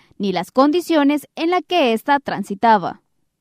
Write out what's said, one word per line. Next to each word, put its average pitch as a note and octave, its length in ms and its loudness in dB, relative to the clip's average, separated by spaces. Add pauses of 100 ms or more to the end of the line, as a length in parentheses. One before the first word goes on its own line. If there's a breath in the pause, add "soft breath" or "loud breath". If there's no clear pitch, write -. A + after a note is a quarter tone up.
(180 soft breath)
ni G3 140 -4
las F3+ 180 -4
condiciones D4 880 0
en E4 140 -4
las F4+ 180 0
que D#4 240 0
ésta C#4 300 0
transitaba. G3 800 -2 (400)